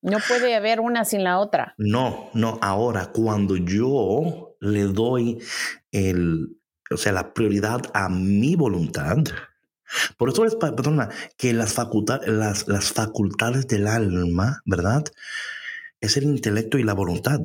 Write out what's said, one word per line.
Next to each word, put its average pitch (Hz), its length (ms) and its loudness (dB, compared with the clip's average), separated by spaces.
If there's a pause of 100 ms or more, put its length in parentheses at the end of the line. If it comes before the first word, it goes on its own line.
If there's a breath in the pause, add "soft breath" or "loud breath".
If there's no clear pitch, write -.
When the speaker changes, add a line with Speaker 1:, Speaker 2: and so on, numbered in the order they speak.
Speaker 1:
No 190 160 0 (120)
puede 247 260 4
haber 220 260 2
una 233 240 0
sin 202 180 0
la 180 160 2
otra. 185 380 0
Speaker 2:
No, 107 560 0
no. 113 280 0
Ahora, 98 500 0
cuando 104 460 2
yo 113 1000 0
le 101 240 0
doy 117 560 0 (520 loud breath)
el, 87 640 0 (340)
o 85 60 -2
sea, 104 160 0
la 92 200 -4
prioridad 107 480 0 (120)
a 95 160 0
mi 101 460 2
voluntad, 90 640 0 (1000 loud breath)
por 123 120 0
eso 220 160 2
es, 220 100 2
pa-, 160 200 -2
perdona, 131 340 0 (280 loud breath)
que 123 160 0
las 113 200 0
faculta-, 117 540 -2
las, 107 400 0
las 98 240 0
facultades 113 760 -2
del 104 200 2
alma, 95 800 0
¿verdad? 98 400 2 (960 loud breath)
Es 107 160 0
el 139 80 0
intelecto 113 520 0
y 113 60 2
la 104 100 2
voluntad. 98 520 0